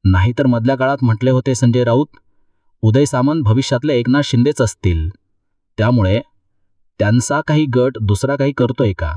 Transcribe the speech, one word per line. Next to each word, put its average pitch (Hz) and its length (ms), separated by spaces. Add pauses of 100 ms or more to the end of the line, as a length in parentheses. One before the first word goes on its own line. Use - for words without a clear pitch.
नाहीतर 98 420
मधल्या 123 300
काळात 131 260
म्हटले 117 280
होते 127 260
संजय 123 280
राऊत, 123 240 (760)
उदय 120 220
सामंत 143 380
भविष्यातले 123 560
एकनाथ 127 240
शिंदेच 127 380
असतील, 85 460 (720)
त्यामुळे 107 420 (800)
त्यांचा 120 480
काही 156 180 (100)
गट 127 260
दुसरा 107 340
काही 139 160
करतोय 120 420
का? 78 240